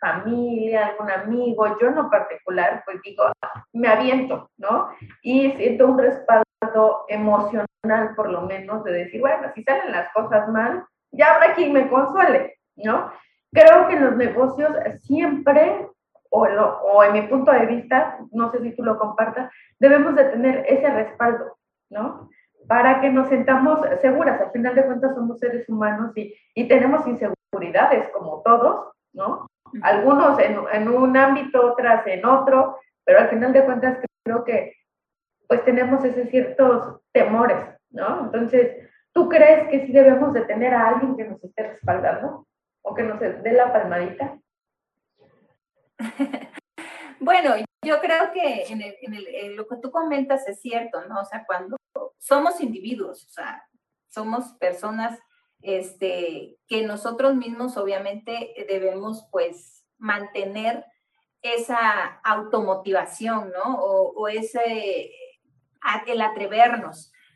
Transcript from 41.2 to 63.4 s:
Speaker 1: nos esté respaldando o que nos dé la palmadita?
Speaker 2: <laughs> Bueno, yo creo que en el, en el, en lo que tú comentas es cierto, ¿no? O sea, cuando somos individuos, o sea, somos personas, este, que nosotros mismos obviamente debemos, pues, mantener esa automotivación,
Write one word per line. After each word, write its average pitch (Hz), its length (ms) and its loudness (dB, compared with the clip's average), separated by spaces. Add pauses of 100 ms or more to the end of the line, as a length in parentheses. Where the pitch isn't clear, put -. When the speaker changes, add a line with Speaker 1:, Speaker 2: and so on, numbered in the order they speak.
Speaker 1:
nos - 200 -14
esté 202 200 -10
respaldando - 840 -6 (380)
o 202 100 -10
que - 100 -6
nos 214 160 -8
dé 220 340 -6
la 247 200 4
palmadita? 185 640 -8 (1600)
Speaker 2:
<laughs> - 600 -10 (640)
Bueno, 330 320 2 (300)
yo 311 160 0
creo 330 320 -2
que 285 380 -4
en 220 120 -10
el, 202 200 -16
en 214 120 -16
el, 202 140 -16
en 202 300 -14
lo 214 100 -14
que 247 140 -14
tú - 100 -12
comentas 277 560 -4
es 202 140 -14
cierto, 233 460 -10
¿no? 208 120 -10
O 196 60 -8
sea, 226 200 -16
cuando 190 300 -10 (420)
somos 320 440 -2
individuos, 214 640 -10
o - 40 -20
sea, - 340 -16 (440)
somos 226 460 -10
personas, 214 640 -8 (420)
este, 185 960 -8 (100)
que 220 180 -6
nosotros 233 500 -2
mismos 240 400 -8
obviamente 202 800 -8 (160)
debemos, 196 640 -6
pues, 170 520 -8 (120)
mantener 208 880 -8 (560)
esa 233 640 -4 (180)
automotivación, 208 1300 -4